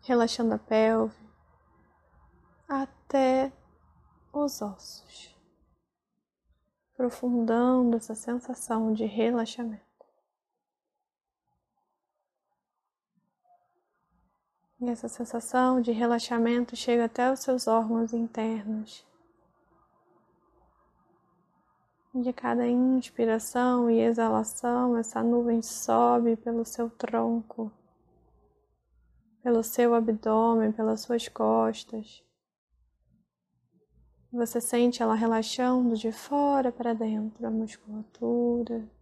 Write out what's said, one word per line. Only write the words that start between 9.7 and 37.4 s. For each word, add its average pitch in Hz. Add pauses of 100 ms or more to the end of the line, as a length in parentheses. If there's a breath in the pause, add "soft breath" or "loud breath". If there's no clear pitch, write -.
E 240
essa 233
sensação 254
de 240
relaxamento 233
chega 240
até 247
os 262
seus 254
órgãos 226
internos. 220 (3000)
E 247
a 247
cada 240
inspiração 247
e 226
exalação, 233
essa 226
nuvem 233
sobe 233
pelo 233
seu 233
tronco, 226 (1700)
pelo 233
seu 233
abdômen, 220
pelas 220
suas 233
costas. 220 (2000)
Você 233
sente 240
ela 220
relaxando 233
de 220
fora 277
para 233
dentro, 220